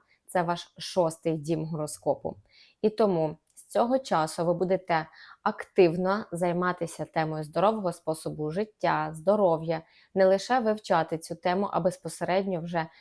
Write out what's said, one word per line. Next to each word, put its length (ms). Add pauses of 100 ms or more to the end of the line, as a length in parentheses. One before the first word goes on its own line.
(260)
це 180
ваш 340
шостий 560
дім 320
гороскопу. 680 (460)
І 80
тому 480 (300)
з 20
цього 300
часу 460
ви 80
будете 540 (360)
активно 880
займатися 760
темою 380
здорового 500
способу 580
життя, 600
здоров'я, 680 (340)
не 100
лише 340
вивчати 580
цю 180
тему, 360
а 80
безпосередньо 840
вже 260 (140)